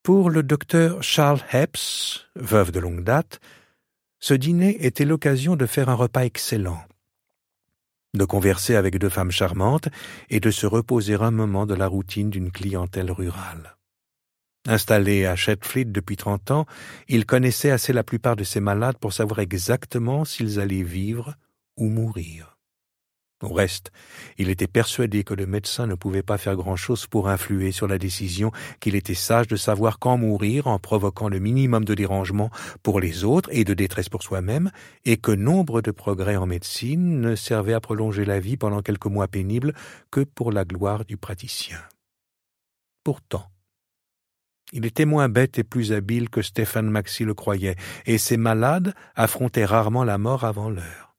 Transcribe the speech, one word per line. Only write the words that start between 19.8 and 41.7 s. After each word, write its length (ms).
s'ils 340
allaient 220
vivre 540
ou 140
mourir. 680
Au 100
reste, 380
il 120
était 160
persuadé 600
que 80
le 120
médecin 420
ne 80
pouvait 280
pas 140
faire 180
grand-chose 500
pour 220
influer 460
sur 120
la 120
décision 540
qu'il 160
était 180
sage 340
de 100
savoir 420
quand 180
mourir 500
en 120
provoquant 480
le 120
minimum 440
de 100
dérangement 560
pour 200
les 240
autres 260
et 140
de 80
détresse 340
pour 160
soi-même, 480
et 140
que 160
nombre 480
de 100
progrès 460
en 80
médecine 720
ne 160
servaient 380
à 80
prolonger 420
la 160
vie 160
pendant 260
quelques 260
mois 200
pénibles 460
que 100
pour 320
la 100
gloire 400
du 140
praticien. 640